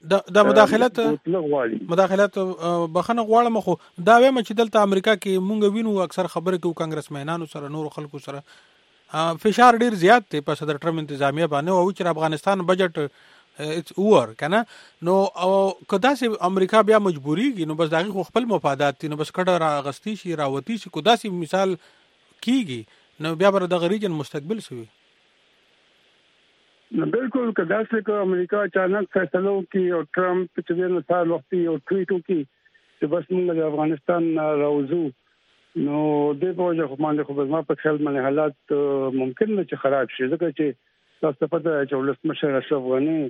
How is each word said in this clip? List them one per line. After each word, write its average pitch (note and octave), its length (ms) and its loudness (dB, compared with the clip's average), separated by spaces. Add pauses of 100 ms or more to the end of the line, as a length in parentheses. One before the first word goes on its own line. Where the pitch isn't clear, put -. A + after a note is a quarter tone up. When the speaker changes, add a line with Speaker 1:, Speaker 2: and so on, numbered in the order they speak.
(120)
Speaker 1:
د، F#3+ 240 0
د G#3 120 8
مداخلت، G#3+ 500 4
Speaker 2:
آه، A3+ 120 0
بوتله D#3+ 300 -2
غواړي. C#3 380 -2 (120)
Speaker 1:
مداخلت، F#3+ 480 2
آه، F3 560 -2
بخښنه A#3 340 0
غواړم، A3+ 320 4
خو F3 140 -2 (320)
دا A3+ 120 8
وایم C4 220 6
چې A3 120 -6
دلته A3 300 2
امریکا G3 320 2
کې F#3+ 340 -2
مونږ G#3+ 140 0 (120)
وینو، A3+ 180 -2 (140)
اکثر F#3 200 -4
خبرې F3+ 320 -2
کوو E3 220 -4
کانګرسمینانو D#3 680 -6
سره، D3 220 -14
نورو D3+ 200 -8
خلکو D3 300 -12
سره، C#3 240 -14 (720)
آه، E3 220 -2
فشار A#3 500 6
ډیر A3+ 180 0
زیات G#3+ 200 8 (100)
دی D3 80 -2
په D3 140 -4
صدر D3 220 -4
ټرمپ D#3+ 220 -4
انتظامیه D3 480 -2
باندې، D3 220 -2
او F#3 240 2
چې F#3 140 -4
افغانستان D#3+ 680 0
بجټ، F#3 260 0
آه، - 800 -10
it's - 140 -12 (120)
over، C3 340 4
که D3+ 100 -4
نه؟ A3 180 2 (360)
نو F3 120 2 (220)
او F#3+ 360 2 (180)
که G3+ 60 0
داسې A#3 440 0
امریکا F#3+ 420 2
بیا G#3+ 160 6
مجبوریږي، F3+ 680 0
نو D#3 80 -4
بس D#3 160 0
د E3 40 0
هغې F#3+ 180 0
خو F#3 100 -6
خپل A3+ 220 -2
مفادات C#3+ 560 0
دي، D#3 80 -6
نو D3+ 80 -6
بس D3+ 140 -4
کډه F#3 240 0 (100)
را D#3 140 2
اغستې C#3+ 360 -8
شي، F3 220 -8
راوتې C#3 460 -4
شي. F#3+ 80 -18
که D#3 100 -8
داسې A3 320 2
مثال F3+ 440 -2 (680)
کیږي، F3+ 420 -2 (360)
نو D#3+ 140 -4
بیا F#3+ 160 4
به F#3+ 160 0
دغه E3+ 220 0
ریجن G3+ 240 -2
مستقبل D#3 460 -6
څه - 140 -16
وي؟ A2+ 160 -14 (2000)
Speaker 2:
نو D#3+ 140 -2
بالکل، A#3 460 -2
که F#3+ 120 -2
داسې G#3+ 420 -2
که G#3+ 60 -2
امریکا F#3+ 500 0
اچانک F#3+ 500 -2
فیصله F#3 380 0
وکړي F#3 440 0
او E3 80 -2
ټرمپ F3+ 580 -2
چې E3+ 120 -6
دی E3+ 80 -2
نو F3+ 200 0
سهار E3+ 280 0
وختي E3+ 280 -4
یو E3+ 200 0
ټویټ F#3 360 -2
وکړي E3+ 300 -2 (560)
چې - 80 -2
بس D#3+ 260 -2
موږ F3+ 240 0
د D#3+ 60 0
افغانستان D#3 720 0
نه D#3 100 0 (160)
راوځو، D3 500 0 (680)
نو D3 200 -2 (440)
دې F3+ 160 -2
په F3+ 60 -2
وجه E3 240 0
خو C3 80 -8
باندې D3+ 280 -2
خو C#3+ 100 -6
به C#3 120 -2
زما D#3 180 -2
په D3+ 120 -4
خیال D3+ 220 -2
باندې C#3 300 -2
حالات، D3 300 0 (140)
آه، C#3 400 0 (120)
ممکن B2+ 340 -2
نه F3+ 80 -2
چې - 100 -8
خراب C3+ 360 0
شي، B2+ 180 -4
ځکه E3 220 -2
چې D3+ 140 -4 (560)
تاسو D3+ 200 -2
ته D#3+ 60 0
پته D#3+ 240 -2
ده C#3+ 160 0
چې C3+ 60 -6
ولسمشر C#3 600 -2
اشرف C3+ 280 -2
غني C3+ 360 0 (120)